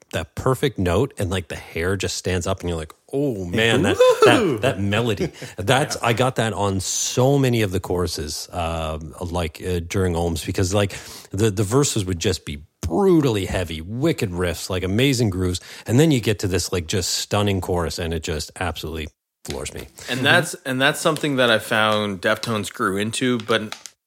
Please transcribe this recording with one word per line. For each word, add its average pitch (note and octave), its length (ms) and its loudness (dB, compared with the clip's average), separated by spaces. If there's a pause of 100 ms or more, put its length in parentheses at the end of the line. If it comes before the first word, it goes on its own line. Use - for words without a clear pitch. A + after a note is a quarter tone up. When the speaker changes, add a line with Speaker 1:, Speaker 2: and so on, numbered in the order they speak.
(120)
Speaker 1:
that E2 240 -6
perfect C3 420 0
note, F#2 400 2
and, F#2 120 -4
like, F#2 180 -4
the C#2+ 80 -10
hair F2 400 -4
just F2+ 200 -4
stands F#2 300 -2
up F#2+ 140 -2
and F2 80 -6
you're E2+ 100 -2
like, D#2+ 140 -10 (200)
"Oh C3+ 320 -2
man, G#2+ 380 2
that, - 140 2
Speaker 2:
Ooh. B4 220 6 (380)
Speaker 1:
that, G#2+ 60 -4
that A#2+ 180 0
melody." G#2 500 0 (140)
Speaker 2:
<laughs> - 120 -16
Speaker 1:
That's, C3 400 0
I A#2+ 160 2
got B2 240 0
that A2+ 160 0
on G2 280 0
so - 580 2
many A#2+ 240 4
of G2 100 0
the G2 80 0
choruses, E2 720 -4
um, D#2+ 680 -4
like, E2+ 440 -4
uh, F2+ 160 -2
during F2+ 340 0
Ohms, E2+ 300 0
because, F#2 300 0
like, G2+ 220 2 (340)
the, G#2+ 220 2
the G2+ 100 0
verses A2+ 420 2
would F2+ 140 -2
just F2+ 260 -2
be D2 180 -8 (200)
brutally D#3 640 4
heavy, E2+ 340 -4
wicked A#2 500 -2
riffs, F2 400 -2
like, F#2 120 -2
amazing A#2 480 2
grooves, F2+ 300 0 (260)
and A2+ 140 4
then D#3+ 100 6
you C3 100 4
get G#2+ 200 0
to G#2 80 -2
this, F2+ 240 -2
like, F2 160 -2
just F#2+ 240 -2
stunning G2+ 480 0
chorus, F2 400 -2
and E2 140 -4
it D#2+ 100 -4
just D#2 340 -4
absolutely D#2+ 480 -6 (380)
floors - 300 -8
me. B1+ 120 -12 (220)
Speaker 3:
And B2+ 180 -4
that's, E3+ 280 4 (120)
and C3 140 -2
that's D3 200 2
something D3+ 360 0
that B2 140 4
I A2 100 6
found G#2+ 600 0
Deftones G#2+ 520 -2
grew G2+ 240 0
into, A#2 420 0
but, A2 380 -2 (300)